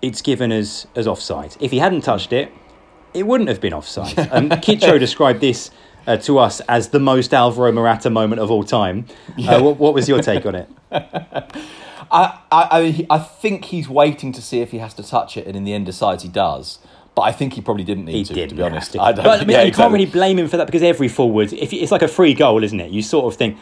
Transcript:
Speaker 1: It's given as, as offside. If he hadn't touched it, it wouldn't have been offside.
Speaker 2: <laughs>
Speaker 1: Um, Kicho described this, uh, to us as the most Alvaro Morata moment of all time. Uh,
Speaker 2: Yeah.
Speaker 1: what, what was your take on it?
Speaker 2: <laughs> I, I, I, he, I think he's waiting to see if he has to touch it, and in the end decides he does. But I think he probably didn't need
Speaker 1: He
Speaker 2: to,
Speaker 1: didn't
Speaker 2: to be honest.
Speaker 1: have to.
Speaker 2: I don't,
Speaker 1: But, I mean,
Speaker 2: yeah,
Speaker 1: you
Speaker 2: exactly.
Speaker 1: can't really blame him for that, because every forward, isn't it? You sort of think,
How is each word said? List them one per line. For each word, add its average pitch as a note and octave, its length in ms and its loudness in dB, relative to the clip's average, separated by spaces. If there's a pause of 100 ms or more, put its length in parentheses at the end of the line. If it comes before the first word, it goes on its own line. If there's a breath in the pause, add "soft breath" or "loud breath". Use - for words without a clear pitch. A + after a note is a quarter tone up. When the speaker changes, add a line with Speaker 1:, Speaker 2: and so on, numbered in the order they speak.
Speaker 1:
It's B2+ 200 -6
given B2 300 -2
as, G#2+ 420 -4
as A#2 120 -2
offside. D#2+ 540 -6
If C3 120 -4
he F#3 60 0
hadn't E3+ 240 0
touched G#2 300 -2
it, C3 180 -2 (600)
it F#3+ 140 -4
wouldn't A#3 220 0
have G#2 120 -4
been F2 140 -4
offside. - 440 -10
Speaker 2:
<laughs> D#3 140 -2
Speaker 1:
Um, C3 180 2
Kicho E3+ 480 4
described B2+ 420 2
this, C3 300 -2 (360 soft breath)
uh, A#2 120 0
to C#3 200 2
us A2+ 220 2
as A#2 300 0
the C#3+ 100 2
most C3 340 2
Alvaro A#2+ 380 4
Morata A2+ 360 0
moment A2 320 0
of G#2+ 100 -2
all G#2 140 0
time. G#2 420 -2 (240 loud breath)
Uh, - 60 -16
Speaker 2:
Yeah. A#2+ 240 4
Speaker 1:
what, C#3+ 180 4
what D3 160 4
was B2+ 140 0
your C#3+ 140 4
take G3+ 240 0
on F#2+ 80 -4
it? F2+ 140 -10 (120)
Speaker 2:
<laughs> - 100 -20 (1200 loud breath)
I, F3 260 4 (120)
I, E3+ 220 4
I, E3 180 4
he, D#3+ 180 -4
I D#3 100 4
think G3 480 -8
he's D#3 220 -8
waiting C#3+ 440 0
to B2 100 -14
see B2 180 -4
if A#2 120 -6
he A#2 60 -8
has A2 160 -14
to G#2 80 -16
touch - 340 -4
it, G#2 100 -12
and G2 100 -10
in G2 80 -8
the G2+ 80 -6
end G2+ 140 -6
decides F#2 360 -4
he F2 60 -14
does. E2+ 500 -4 (360 soft breath)
But - 80 0
I A2+ 100 2
think C3+ 200 -6
he G#2+ 80 -12
probably G2+ 240 -4
didn't F#2+ 220 -6
need D#2+ 80 -8
Speaker 1:
He G#2 100 -4
Speaker 2:
to, F2+ 100 -10
Speaker 1:
didn't E2+ 160 -6
Speaker 2:
to - 60 -14
be F2+ 60 -4
honest. E2 320 -6
Speaker 1:
have F#2 60 -4
to. - 20 -2
Speaker 2:
I A2+ 100 4
don't, - 120 -2
Speaker 1:
But, G#3+ 160 4
I - 40 -4
mean, - 60 0
Speaker 2:
yeah, B2 120 6
Speaker 1:
you F#3+ 60 4
Speaker 2:
exactly. G#3 140 2
Speaker 1:
can't A#3 100 4
really G3 180 2
blame F#3 280 2
him E3 100 0
for E3+ 80 -4
that, E3 100 0
because E3+ 160 0
every E3 260 2
forward, G#2+ 440 0
isn't C3+ 1300 2
it? E2+ 100 -10
You G#2+ 120 -4
sort B2 300 0
of - 60 -12
think, G#2+ 240 -2